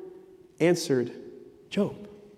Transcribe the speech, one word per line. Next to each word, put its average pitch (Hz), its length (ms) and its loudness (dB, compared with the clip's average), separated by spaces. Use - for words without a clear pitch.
answered 151 520 4
Job." 196 260 0